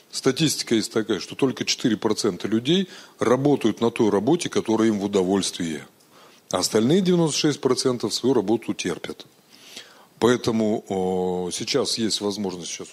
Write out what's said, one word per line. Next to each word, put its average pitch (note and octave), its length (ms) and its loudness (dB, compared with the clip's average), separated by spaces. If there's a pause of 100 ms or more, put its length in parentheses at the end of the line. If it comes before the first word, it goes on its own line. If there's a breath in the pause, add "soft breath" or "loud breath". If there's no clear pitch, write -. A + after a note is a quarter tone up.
(100)
Статистика - 640 0
есть G#2+ 180 2
такая, G#2+ 280 0
что - 140 -12
только B2 320 -2
четыре A2 320 0
процента G2+ 500 -2
людей C#3 400 0 (300 loud breath)
работают C3+ 640 2
на A#2 80 2
той A2+ 200 2
работе, G#2+ 380 2
которая A2 400 2
им G#2 100 2
в F#2+ 60 -4
удовольствие. F#2 840 0 (640 soft breath)
А F#2 80 0
остальные A#2 440 2
девяносто E3+ 360 2
шесть D3+ 220 0
процентов B2 540 0
свою C3 200 2
работу G#2+ 380 0
терпят. - 540 -8 (920 loud breath)
Поэтому, A2+ 680 2
о, F#2 640 -2
сейчас A#2 440 -2
есть A2 240 -2
возможность, G2 520 -6
сейчас - 200 -12